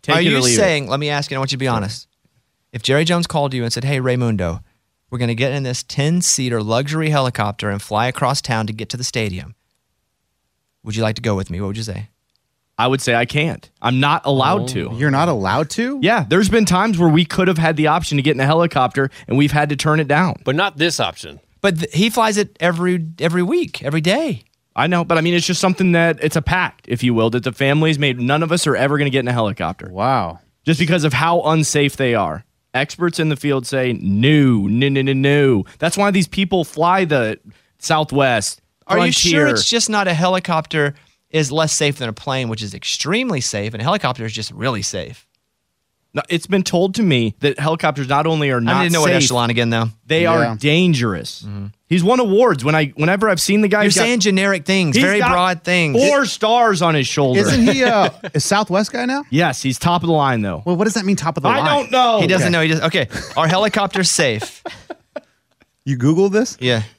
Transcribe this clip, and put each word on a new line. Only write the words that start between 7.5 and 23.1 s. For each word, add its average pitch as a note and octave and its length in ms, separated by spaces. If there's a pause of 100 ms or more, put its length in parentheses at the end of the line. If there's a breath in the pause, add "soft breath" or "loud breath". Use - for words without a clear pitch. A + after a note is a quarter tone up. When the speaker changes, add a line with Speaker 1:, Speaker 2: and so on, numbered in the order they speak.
Speaker 2:
and G2+ 100
fly A2 280
across C3 340
town A2 240
to G#2+ 60
get A2 160
to - 80
the B2 80
stadium, G2+ 500 (1300)
would G#2+ 140
you A2+ 60
like A2 140
to - 60
go G#2+ 120
with F#2 160
me?" F2 100
What G2+ 80
would G2+ 80
you A2+ 60
say? G#2 260 (680)
Speaker 1:
I A#2+ 120
would C3 120
say A#2+ 140
I A#2+ 100
can't. D3 460 (100)
I'm B2+ 200
not D3 260
allowed C#3+ 360
Speaker 3:
Oh. B2+ 60
Speaker 1:
to. G#2 280
Speaker 4:
You're C#3 160
not D#3 160
allowed A#2+ 420
to? C4 320
Speaker 1:
Yeah, G#3+ 260
there's F#3+ 200
been G#3+ 160
times F#3 340
where E3+ 100
we D#3+ 160
could F#3 220
have F3 120
had D#3+ 180
the D#3 100
option D#3 300
to C3+ 60
get D3 120
in B2+ 60
a C3+ 60
helicopter C#3 640 (180 loud breath)
and B2+ 100
we've C#3+ 140
had D3 160
to C#3+ 80
turn D#3 240
it C#3+ 80
down. D3+ 360
Speaker 3:
But C3 120
not F3 200
this D#3+ 220
option. E2 400 (220)
Speaker 2:
But F#3 180
th-, - 160
he G#3+ 160
flies A3 260
it G#3 220
every, F3 480 (140)